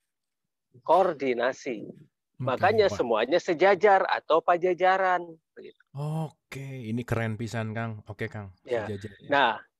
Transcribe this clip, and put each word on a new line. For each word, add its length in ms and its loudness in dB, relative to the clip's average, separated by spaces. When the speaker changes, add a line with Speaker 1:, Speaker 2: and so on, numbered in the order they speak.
Speaker 1:
koordinasi. 1120 0
Speaker 2:
Oke, 0 -
Speaker 1:
Makanya 480 2
Speaker 2:
wah. 80 0
Speaker 1:
semuanya 420 0
sejajar 680 4
atau 320 0
pajajaran. 880 2
Begitu. 240 -20
Speaker 2:
Oke, 720 -8
ini 160 -4
keren 320 -4
pisan, 400 -8
Kang. 300 -8
Oke, 260 -10
Kang. 320 -14
Speaker 1:
Ya. 240 -6
Speaker 2:
Sejajar, 260 -10
ya. 140 -20
Speaker 1:
Nah, 240 2